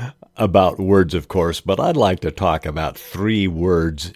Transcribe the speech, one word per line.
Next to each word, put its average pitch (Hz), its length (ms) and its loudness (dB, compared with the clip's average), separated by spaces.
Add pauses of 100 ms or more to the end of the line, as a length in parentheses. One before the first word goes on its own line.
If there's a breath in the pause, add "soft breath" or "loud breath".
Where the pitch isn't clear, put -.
(360 loud breath)
about 95 420 2
words, 95 340 4
of 82 140 -4
course, 85 340 -2
but 95 200 -2
I'd 165 160 0
like 98 240 2
to 80 100 -4
talk 80 340 -2
about 78 320 -6
three 101 520 -2
words 82 680 -2